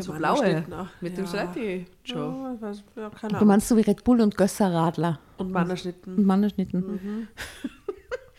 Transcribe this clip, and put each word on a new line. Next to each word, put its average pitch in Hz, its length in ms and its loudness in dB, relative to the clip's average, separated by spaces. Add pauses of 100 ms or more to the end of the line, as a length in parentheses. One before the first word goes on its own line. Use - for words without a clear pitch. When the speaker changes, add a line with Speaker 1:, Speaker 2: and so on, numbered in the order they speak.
Speaker 1:
So 180 120 -8
blaue. 160 260 0
Speaker 2:
Mannerschnitten 170 320 0
auch. 175 140 -10 (140)
Speaker 1:
Mit 180 160 -8
dem 190 100 -4
Speaker 2:
Ja. 175 40 -10
Speaker 1:
Soletti 202 560 -6 (180)
Joe. 254 140 -10
Speaker 2:
Ja, 262 360 -6
ich 220 80 -14
weiß, 208 200 -10 (140)
ja, 214 140 -12
keine 214 200 -8
Speaker 3:
Du 202 60 -2
Speaker 2:
Ahnung. 208 120 6
Speaker 3:
meinst 208 200 6
so 240 80 4
wie 220 60 6
Red 202 220 2
Bull 240 160 6
und 214 160 2
Gösser 190 360 2
Radler. 165 480 0 (160)
Speaker 2:
Und 185 160 -8
Mannerschnitten. 180 640 -4
Speaker 3:
Und 202 100 4
Mannerschnitten. 190 540 0
Speaker 2:
Mhm. 196 520 -6
Speaker 3:
<laughs> - 60 -20 (1000)